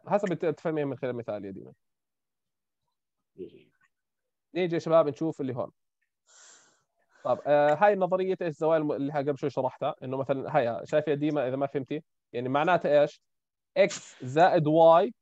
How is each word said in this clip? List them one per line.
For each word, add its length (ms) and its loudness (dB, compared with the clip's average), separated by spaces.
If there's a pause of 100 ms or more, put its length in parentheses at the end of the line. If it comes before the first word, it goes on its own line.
حسب 240 -2
الت-، 140 -6
تفهميها 400 -4
من 120 -8
خلال 140 -6
المثال 340 -10
يا 60 -12
ديما. 220 -18 (2750)
نيجي 200 -2
يا 40 -2
شباب 280 2
نشوف 340 -6
اللي 140 -6
هون. 160 -8 (1500)
طب، 240 0
آه، 260 4
هاي 200 4
النظرية 480 -2
إيش 80 -4
الزوايا 300 0
الم-، 120 -2
اللي 220 -4
قبل 240 -2
شوي 120 -6
شرحتها، 540 -4
إنه 140 -8
مثلا 400 -4
هاي، 280 -2
شايف 220 -2
يا 80 0
ديما 320 -2
إذا 80 -4
ما 120 -2
فهمتي؟ 360 -8 (300)
يعني 160 -6
معناتها 520 2
إيش؟ 200 -2 (560)
إكس 480 -2
زائد 420 2
واي 540 6